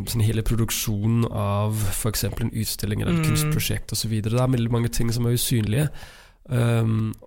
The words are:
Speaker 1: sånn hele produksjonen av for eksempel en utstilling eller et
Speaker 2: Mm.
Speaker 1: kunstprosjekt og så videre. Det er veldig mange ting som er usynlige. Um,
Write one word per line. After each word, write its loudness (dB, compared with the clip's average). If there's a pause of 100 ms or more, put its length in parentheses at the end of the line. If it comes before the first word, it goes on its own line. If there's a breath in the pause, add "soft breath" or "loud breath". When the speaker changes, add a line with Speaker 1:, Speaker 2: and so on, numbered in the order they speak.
Speaker 1:
sånn 0
hele 2
produksjonen 0
av 0
for -2
eksempel -2
en -2
utstilling -4
eller 0
et 2
Speaker 2:
Mm. 2
Speaker 1:
kunstprosjekt 0
og -2
så -4
videre. -2
Det 4
er 2
veldig 0
mange 2
ting 2
som 0
er 2
usynlige. 2 (600 loud breath)
Um, 2 (140)